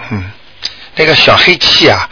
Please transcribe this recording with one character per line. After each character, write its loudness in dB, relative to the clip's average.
嗯。 -6
那 0
个 2
小 2
黑 2
气 2
啊， -2